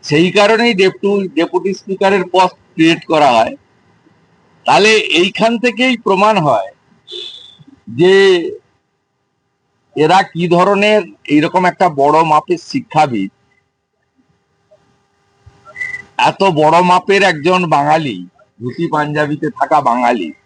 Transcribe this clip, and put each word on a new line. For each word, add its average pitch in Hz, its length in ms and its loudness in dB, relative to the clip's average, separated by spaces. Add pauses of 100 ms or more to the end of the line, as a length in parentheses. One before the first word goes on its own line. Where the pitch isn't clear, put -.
সেই 160 280 -2
কারণেই 220 420 2
ডেপু-, 196 640 -2
ডেপুটি 175 380 -2
স্পিকারের 196 500 -2 (100)
পদ 180 160 2 (240)
ক্রিয়েট 165 320 0
করা 151 260 2
হয়। 113 240 0 (1080)
তাহলে 180 260 4 (300)
এইখান 202 380 0
থেকেই 240 380 -2
প্রমাণ 208 400 0
হয় 120 320 0 (1300)
যে 185 140 4 (1800)
এরা 156 280 4
কি 170 240 -6
ধরনের 202 540 2 (320)
এইরকম 165 320 2
একটা 175 240 0
বড় 147 340 2
মাপের 156 340 0
শিক্ষাবিদ, 123 760 -4 (2750)
এত 156 260 0
বড় 156 380 2
মাপের 180 420 2
একজন 180 460 0
বাঙালি, 151 480 0 (440)
ধুতি 131 300 -8
পাঞ্জাবিতে 147 560 -4 (120)
থাকা 143 220 0
বাঙালি 120 480 -2 (160)